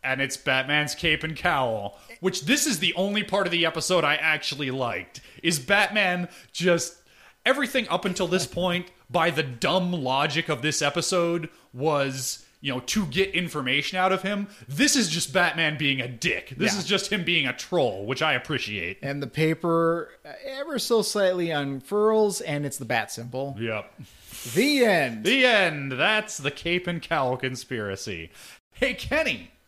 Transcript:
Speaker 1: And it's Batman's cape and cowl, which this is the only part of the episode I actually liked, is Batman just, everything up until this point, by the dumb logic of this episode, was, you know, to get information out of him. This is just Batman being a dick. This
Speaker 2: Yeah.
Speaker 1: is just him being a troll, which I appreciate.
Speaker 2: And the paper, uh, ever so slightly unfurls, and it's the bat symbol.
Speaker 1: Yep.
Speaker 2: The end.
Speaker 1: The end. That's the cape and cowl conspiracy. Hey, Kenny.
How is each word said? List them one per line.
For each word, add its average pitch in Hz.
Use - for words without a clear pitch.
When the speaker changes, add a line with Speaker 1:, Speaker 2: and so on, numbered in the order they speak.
Speaker 1:
And 131
it's 135
Batman's 143
cape 156
and 160
cowl, 120
which 175
this 269
is 220
the 170
only 202
part 190
of 175
the 170
episode 165
I 147
actually 151
liked, 117
is 165
Batman 190
just, 170
everything 262
up 185
until 185
this 180
point, 175
by 165
the 156
dumb 147
logic 143
of 135
this 151
episode, 170
was, 135
you 139
know, 127
to 202
get 190
information 147
out 185
of 190
him. 202
This 143
is 208
just 160
Batman 160
being 139
a 120
dick. 117
This 196
Speaker 2:
Yeah. 202
Speaker 1:
is 160
just 196
him 202
being 160
a 127
troll, 110
which 117
I 156
appreciate. 104
Speaker 2:
And 143
the 139
paper, 165
uh, 151
ever 277
so 226
slightly 185
unfurls, 196
and 147
it's 139
the 120
bat 113
symbol. 127
Speaker 1:
Yep. 110
Speaker 2:
The 269
end. 131
Speaker 1:
The 254
end. 165
That's 214
the 143
cape 175
and 170
cowl 131
conspiracy. 104
Hey, 254
Kenny. 277